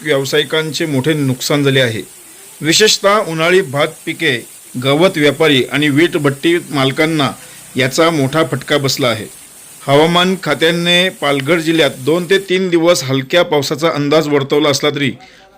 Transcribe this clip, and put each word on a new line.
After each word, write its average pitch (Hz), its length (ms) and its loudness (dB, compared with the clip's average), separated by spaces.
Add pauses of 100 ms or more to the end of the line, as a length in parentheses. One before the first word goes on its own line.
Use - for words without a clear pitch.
व्यावसायिकांचे 151 840 -2
मोठे 147 260 0
नुकसान 143 520 -2
झाले 135 160 2
आहे. 113 220 -2 (580)
विशेषतः 202 580 2 (100)
उन्हाळी 165 340 2
भात 147 260 -2 (180)
पिके, 151 400 -4 (380)
गवत 151 320 2
व्यापारी 147 560 2
आणि 143 160 0
वीट 160 280 2
भट्टी 165 420 0 (120)
मालकांना 143 600 0 (460)
याचा 131 340 0
मोठा 151 340 0
फटका 147 340 -4
बसला 135 300 -2
आहे. 107 180 -4 (600)
हवामान 175 560 2
खात्याने 170 680 0
पालघर 143 500 -2
जिल्ह्यात 160 400 2
दोन 156 320 0
ते 190 80 4
तीन 190 300 -2
दिवस 170 360 2
हलक्या 135 380 0
पावसाचा 151 520 -2
अंदाज 147 340 0
वर्तवला 147 400 0
असला 143 220 0
तरी 139 200 -2 (480)